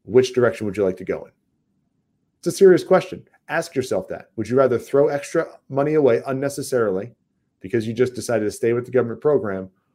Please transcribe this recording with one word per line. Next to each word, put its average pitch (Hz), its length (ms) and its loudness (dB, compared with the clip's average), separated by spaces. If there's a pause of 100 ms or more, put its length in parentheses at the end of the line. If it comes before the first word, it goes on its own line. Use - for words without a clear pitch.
which 127 300 2
direction 117 320 0
would 98 120 -6
you 104 60 2
like 92 140 -2
to 95 80 -16
go 78 200 -6
in? - 60 -20 (1080)
It's - 80 -12
a 170 40 -2
serious 185 320 6
question. - 440 0 (200)
Ask 160 280 -6
yourself 113 340 -4
that. - 260 -14
Would 104 140 -6
you 123 80 0
rather 127 200 4
throw 139 300 2
extra 151 400 -4 (220)
money 143 240 -2
away 135 340 4
unnecessarily 127 840 -4 (460)
because 107 280 -4
you 117 60 -6
just 123 200 0
decided 110 320 -2
to 101 60 -4
stay 117 220 -2
with 120 120 -4
the 123 60 -16
government 117 300 -2
program, 101 480 -2 (260)